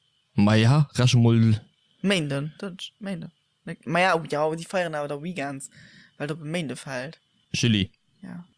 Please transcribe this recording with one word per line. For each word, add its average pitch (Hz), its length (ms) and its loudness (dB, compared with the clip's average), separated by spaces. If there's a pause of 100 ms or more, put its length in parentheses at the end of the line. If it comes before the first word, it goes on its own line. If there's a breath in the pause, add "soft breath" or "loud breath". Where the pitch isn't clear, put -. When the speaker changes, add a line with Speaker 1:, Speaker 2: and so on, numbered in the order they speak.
(360)
Speaker 1:
Ma 104 200 4
ja, 131 380 6
rasch 123 220 2
mal. 117 460 6 (400)
Speaker 2:
Minden, 151 580 -2
das 202 140 -10
ist - 260 -16
Minden. 190 320 -10 (540)
Ma 165 140 -2
ja, 180 160 4
oh 165 140 -2
ja, 156 260 -2
die 165 100 -12
feiern 175 300 -4
aber 147 140 -6
der 143 120 -8
Weekends, 143 480 -10 (480 loud breath)
weil 147 100 -8
da 156 80 -6
bei 160 100 -14
Minden 151 320 -6
fällt. 135 420 -10 (340)
Speaker 1:
Chili. 110 380 0 (300)
Speaker 2:
Ja. 180 240 -16 (120)